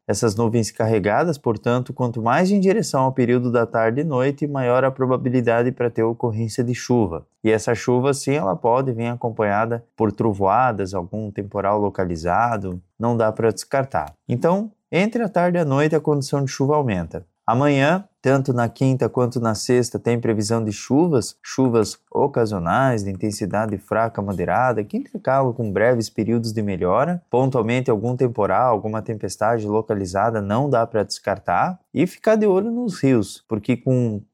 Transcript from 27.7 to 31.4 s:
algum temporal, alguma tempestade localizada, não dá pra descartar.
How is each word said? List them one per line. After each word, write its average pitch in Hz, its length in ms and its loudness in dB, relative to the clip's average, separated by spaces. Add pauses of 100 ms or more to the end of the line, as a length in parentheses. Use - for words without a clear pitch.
algum 117 260 0
temporal, 113 560 0
alguma 107 300 -2
tempestade 107 640 -4
localizada, 104 720 -2
não 107 300 0
dá 117 160 2
pra 107 180 -2
descartar. 104 760 -4 (140)